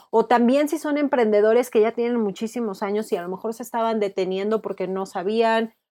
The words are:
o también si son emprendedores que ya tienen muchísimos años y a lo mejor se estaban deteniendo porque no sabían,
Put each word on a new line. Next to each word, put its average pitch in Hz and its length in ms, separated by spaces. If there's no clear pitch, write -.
o 220 160
también 254 420
si 330 80
son 294 220
emprendedores 233 720
que 220 100
ya 226 120
tienen 240 280
muchísimos 214 640
años 208 280
y 214 40
a 175 80
lo 175 60
mejor 226 260
se 254 80
estaban 226 360
deteniendo 196 640
porque 196 260
no 190 200
sabían, 226 640